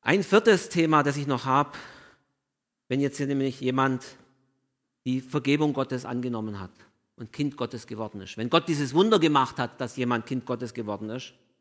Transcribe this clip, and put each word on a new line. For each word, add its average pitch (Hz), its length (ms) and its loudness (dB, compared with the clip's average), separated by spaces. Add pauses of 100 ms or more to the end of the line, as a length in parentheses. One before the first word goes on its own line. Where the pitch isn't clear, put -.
Ein 180 220 2
viertes 214 460 4
Thema, 156 340 4
das 139 140 0
ich 143 100 -6
noch 131 180 -2
habe, 139 320 2 (1120)
wenn 131 100 0
jetzt 139 180 -2
hier 139 100 -2
nämlich 135 340 -2
jemand 131 560 0 (880)
die 127 160 -2
Vergebung 143 520 0
Gottes 131 320 -4
angenommen 117 540 -6
hat 92 120 -12 (440)
und 113 160 -16
Kind 143 240 -4
Gottes 120 320 -8
geworden 107 340 -10
ist. - 160 -14
Wenn 120 120 -4
Gott - 180 2
dieses 143 260 0
Wunder 202 260 6
gemacht 147 400 4
hat, 120 200 -4
dass - 160 -6
jemand 120 300 0
Kind 127 200 -6
Gottes 117 280 -6
geworden 107 360 -8
ist 127 240 -12 (280)